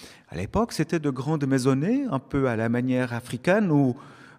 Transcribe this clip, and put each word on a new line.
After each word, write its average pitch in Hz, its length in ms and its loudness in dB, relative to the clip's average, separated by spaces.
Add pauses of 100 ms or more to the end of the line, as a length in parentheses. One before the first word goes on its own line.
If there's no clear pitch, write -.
(280)
À - 80 -12
l'époque, 190 360 -2
c'était 170 260 -2
de 147 120 -2
grandes 139 360 -2
maisonnées, 135 640 2
un 143 80 -2
peu 135 300 -2
à 117 80 0
la 110 120 0
manière 127 440 0
africaine, 175 580 0
où, 139 240 4 (440)